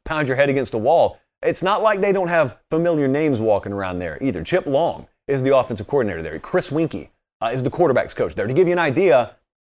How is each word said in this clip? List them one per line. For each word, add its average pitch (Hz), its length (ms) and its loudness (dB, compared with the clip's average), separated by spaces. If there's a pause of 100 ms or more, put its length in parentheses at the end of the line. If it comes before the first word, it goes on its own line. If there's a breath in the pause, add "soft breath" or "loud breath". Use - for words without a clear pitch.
pound 151 240 -4
your 127 80 -2
head 139 140 2
against 135 240 -2
a 120 40 -2
wall. 131 400 2 (240 loud breath)
It's 165 220 0
not 185 180 0
like 208 200 2
they 202 100 2
don't 190 160 0
have 160 300 0 (120)
familiar 160 380 2
names 139 340 0
walking 101 300 0
around 95 280 -6
there 80 200 -6
either. 101 240 -4
Chip - 220 0
Long 143 420 -2 (200)
is 139 160 0
the 135 140 4
offensive 117 300 -2
coordinator 104 340 0
there. 80 180 -8
Chris - 300 -4
Weinke, 139 400 -4 (320)
uh, 117 100 -2
is 127 120 -4
the 131 60 -4
quarterback's 147 440 2
coach 90 220 -4
there. 104 120 -4
To 127 60 -4
give 170 140 4
you 175 60 0
an 175 60 0
idea, 147 560 2 (280)